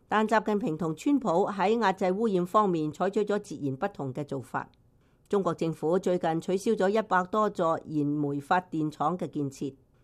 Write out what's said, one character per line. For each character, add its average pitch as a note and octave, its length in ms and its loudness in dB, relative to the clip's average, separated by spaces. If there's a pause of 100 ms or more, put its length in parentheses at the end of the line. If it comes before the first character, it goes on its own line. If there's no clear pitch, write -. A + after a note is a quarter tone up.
但 G#3+ 200 2
習 G#3+ 160 4
近 G#3+ 140 0
平 D#3+ 180 -2
同 D#3+ 200 -2
川 C#4+ 240 2
普 A3 100 -2 (160)
喺 G#3 340 0
壓 G3 140 2
制 F#3 180 0
污 G#3+ 160 0
染 F#3 160 2
方 G#3+ 240 2
面 D#3 240 0
採 F#3 200 -2
取 G#3 120 0
咗 G3+ 140 -2
截 G3+ 240 -10
然 C3+ 140 -4
不 F#3 140 -4
同 C#3 220 -8
嘅 D3 120 -6
做 C#3 180 -6
法。 - 260 -8 (640)
中 G3+ 140 2
國 F3 100 0
政 E3 180 -2
府 E3 280 0
最 F3+ 180 2
近 E3 240 0
取 - 160 -2
消 A3+ 140 0
咗 G3+ 180 2
一 A3 140 2
百 F#3 220 2
多 G#3+ 220 2
座 E3 380 0
燃 D3+ 180 -2
煤 C#3+ 360 -2
發 F3+ 200 2
電 D#3 300 -4
廠 D3+ 260 -2
嘅 F3+ 140 -6
建 C#3+ 220 -4
設。 C#3 240 -8 (280)